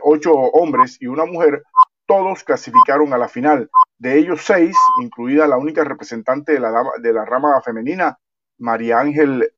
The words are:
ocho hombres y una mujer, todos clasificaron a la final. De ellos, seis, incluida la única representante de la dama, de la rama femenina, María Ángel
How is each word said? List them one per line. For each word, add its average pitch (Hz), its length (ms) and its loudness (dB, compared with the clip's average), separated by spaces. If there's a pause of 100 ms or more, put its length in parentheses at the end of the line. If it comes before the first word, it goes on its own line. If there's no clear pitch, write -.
ocho 156 280 2
hombres 131 720 0
y 123 60 -10
una 151 180 -4
mujer, 165 380 -2 (420)
todos 190 380 0
clasificaron 143 720 2
a 123 40 0
la 120 100 -2
final. 131 440 -2 (260)
De 131 220 0
ellos, 160 260 -2
seis, 190 300 2 (260)
incluida 147 460 0
la 131 100 2
única 151 260 -2
representante 131 680 -6
de 139 80 0
la 123 100 -2
dama, 120 220 -2 (100)
de 117 100 -2
la 110 140 -2
rama 135 360 0
femenina, 135 580 -6 (400)
María 117 400 -2
Ángel 143 580 0